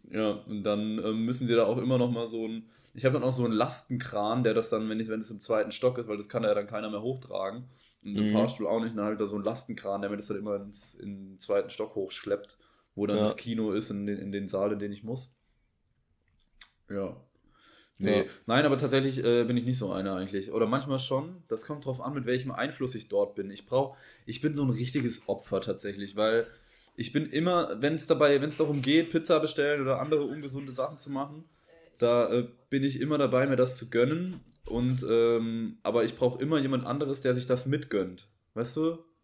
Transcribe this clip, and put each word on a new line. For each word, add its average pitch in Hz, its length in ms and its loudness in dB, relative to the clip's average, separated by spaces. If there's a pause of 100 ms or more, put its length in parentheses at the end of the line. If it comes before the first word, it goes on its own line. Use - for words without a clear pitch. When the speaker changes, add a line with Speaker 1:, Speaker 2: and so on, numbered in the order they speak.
(100)
Speaker 1:
ja, 107 220 0
und 104 320 -8
dann, 107 340 0
ähm, 110 260 -2
müssen 127 220 -2
sie 117 80 4
da 113 120 6
auch 120 120 0
immer 127 200 2
noch 123 120 4
mal 117 160 -2
so 113 220 -4
ein, 113 200 -8 (260)
ich - 100 -8
hab 131 80 6
dann 131 100 0
auch 127 80 2
so 127 140 0
einen 117 80 2
Lastenkran, 117 920 0
der 110 120 4
das 113 160 0
dann, 110 180 0
wenn 110 100 -2
ich, 110 100 -4
wenn 110 120 -4
es 110 100 -12
im 104 100 -12
zweiten 107 300 0
Stock 123 280 0
ist, 113 100 -8
weil 107 80 -4
das 101 120 -10
kann 117 140 -2
ja 104 100 2
dann 104 140 0
keiner 107 240 -6
mehr 104 120 -6
hochtragen 120 680 -6 (360)
und 101 120 -4
im 104 100 2
Speaker 2:
Mhm. 107 60 2
Speaker 1:
Fahrstuhl 107 340 2
auch 113 160 2
nicht, 113 140 -4
dann 104 80 -2
halt 107 160 -2
da 104 60 0
so 104 100 -4
ein 101 80 -4
Lastenkran, 104 560 -4
der 101 100 -4
mir 104 60 -2
das 104 100 -10
dann 101 120 -6
immer 104 180 -4
ins, 101 400 -12
in 98 380 -12
den 92 40 -20
zweiten 101 320 0
Stock - 240 -8
hochschleppt, - 640 -4 (380)
wo 101 100 0
dann 104 120 2
Speaker 2:
Ja. 107 40 4
Speaker 1:
das 104 140 2
Kino 110 340 -2
ist, 104 200 -2
in 101 160 -4
den, 101 120 -2
in 101 140 -8
den 101 160 -4
Saal, 101 240 0
in 101 80 -4
den 104 100 -6
ich 101 140 -12
muss. 120 280 -8 (1600)
Ja. 98 260 -6 (840)
Nee. 98 240 4
Speaker 2:
Ja. - 80 -4 (160)
Speaker 1:
Nein, 135 200 4
aber 135 120 4
tatsächlich, 135 440 2
äh, 120 220 6
bin 120 140 2
ich 120 60 0
nicht 127 140 0
so 98 140 -2
einer 95 240 -2
eigentlich. 95 340 -4
Oder 110 160 2
manchmal 135 320 0
schon. 151 480 -4
Das - 200 -6
kommt 147 180 -10
drauf 127 160 -6
an, 139 140 -6
mit 127 120 -4
welchem 127 240 0
Einfluss 127 460 -4
ich 107 120 -10
dort 101 280 2
bin. 98 140 -4
Ich - 160 -16
brauch, 135 300 0 (300)
ich - 140 -8
bin 147 160 0
so 143 80 2
ein 127 60 4
richtiges 120 580 -2
Opfer 98 320 -2
tatsächlich, 101 560 -6
weil 110 300 4 (500)
ich - 160 -6
bin 156 140 2
immer, 165 540 0
wenn's 147 260 0
dabei, 143 360 6
wenn's 151 140 -4
darum 147 260 0
geht, 160 300 4
Pizza 160 260 4
bestellen 147 440 0
oder 131 180 0
andere 151 240 0
ungesunde 135 480 -8
Sachen 131 260 -6
zu 139 120 -14
machen, 143 340 -6 (540)
da, 120 340 4
äh, 123 160 2 (220)
bin 139 120 2
ich 135 180 0
immer 151 180 0
dabei, 131 280 4
mir 135 100 2
das 127 200 4
zu 117 140 -10
gönnen. 160 500 2 (260)
Und, 127 420 0
ähm, 113 720 2
aber 120 220 2
ich 120 120 -2
brauch 127 240 0
immer 151 180 2
jemand 135 280 0
anderes, 139 340 -2
der 127 140 2
sich 123 120 -2
das 123 200 0
mitgönnt. 98 600 -2 (260)
Weißt 123 220 -4
du? 165 220 0 (260)